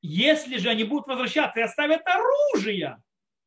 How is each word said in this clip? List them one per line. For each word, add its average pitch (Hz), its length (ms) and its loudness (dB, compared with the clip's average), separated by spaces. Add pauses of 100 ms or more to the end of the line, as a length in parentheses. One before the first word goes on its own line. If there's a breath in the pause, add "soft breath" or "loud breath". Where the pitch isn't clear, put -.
если 254 560 0
же 208 120 -2
они 220 140 0
будут 269 240 -4
возвращаться 254 520 -2
и 233 40 2
оставят 294 420 0
оружие, 370 960 0 (460)